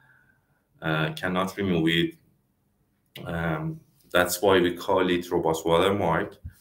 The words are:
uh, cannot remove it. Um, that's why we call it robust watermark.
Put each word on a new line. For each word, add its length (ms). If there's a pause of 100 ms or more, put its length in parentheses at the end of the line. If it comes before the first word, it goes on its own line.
(800)
uh, 320
cannot 420
remove 320
it. 280 (1080)
Um, 540 (320)
that's 300
why 180
we 160
call 340
it 220
robust 340
watermark. 720 (240)